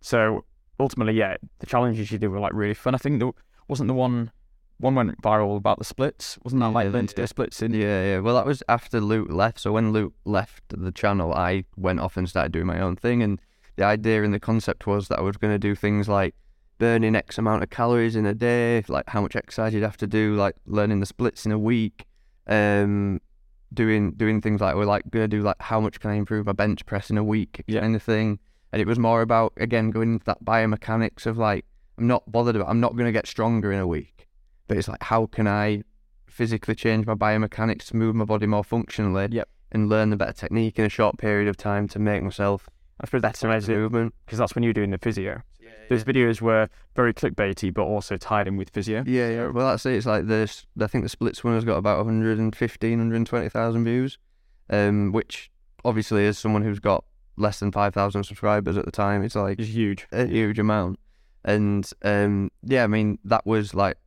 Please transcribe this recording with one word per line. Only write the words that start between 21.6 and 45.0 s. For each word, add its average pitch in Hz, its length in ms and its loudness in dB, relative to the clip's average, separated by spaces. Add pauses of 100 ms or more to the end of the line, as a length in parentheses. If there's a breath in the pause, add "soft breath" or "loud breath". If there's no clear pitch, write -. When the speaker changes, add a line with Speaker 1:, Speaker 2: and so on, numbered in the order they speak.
Speaker 2:
um, 101 720 2 (540)
doing, 107 380 2
doing 110 280 2
things 107 200 0
like, 92 140 2
we're, 101 100 2
like, 101 260 0
gonna 110 180 0
do, 107 140 0
like, 101 180 0
how 110 200 -2
much 107 200 -2
can 107 100 -4
I 104 40 -2
improve 104 320 -2
my 101 60 -2
bench 101 340 0
press - 240 -6
in 107 80 2
a 107 60 0
week 107 420 -2
Speaker 1:
Yeah. 110 140 0
Speaker 2:
kind 110 160 2
of 104 60 -2
thing. 107 360 0 (340)
And 110 80 0
it 92 60 2
was 117 120 0
more 117 240 4
about, 113 340 2
again, 113 340 0
going 113 240 0
into 107 120 -4
that - 180 -4
biomechanics 113 840 0
of, 113 120 -2
like, 107 260 0 (340)
I'm 117 80 0
not 123 240 0
bothered 117 260 2
about, 98 120 0
I'm 117 120 2
not 117 160 0
gonna 120 160 0
get 107 140 0
stronger 110 460 0
in 98 80 0
a 92 60 -2
week, - 400 -6 (420)
but - 80 0
it's 92 120 -2
like, - 140 -12
how 113 240 0
can 110 200 0
I 104 360 0 (440)
physically 113 480 -2
change 110 320 0
my 110 80 -2
biomechanics 107 720 0
to - 80 -4
move 110 180 2
my 110 100 0
body 107 220 0
more 104 180 2
functionally 101 640 -2
Speaker 1:
Yep. 117 180 -4 (240)
Speaker 2:
and 107 160 2
learn 107 220 4
the 104 60 2
better 95 160 -2
technique - 460 -2
in 110 60 4
a 107 40 2
short 107 300 0
period 104 300 0
of 98 80 -2
time 104 320 -2
to - 100 -10
make 104 240 0
myself 101 460 -2 (320)
Speaker 1:
I - 60 -8
suppose 127 160 0
that's 110 180 -2
Speaker 2:
better 113 80 -2
Speaker 1:
when 110 60 2
I - 20 2
Speaker 2:
as 104 80 -2
a 113 80 -2
Speaker 1:
did, 101 60 2
Speaker 2:
movement. 113 360 0 (120)
Speaker 1:
'cause 110 120 -8
that's 117 160 0
when 120 80 0
you 117 80 2
were 107 40 0
doing 104 160 0
the 92 80 -4
physio. 101 440 -4 (160)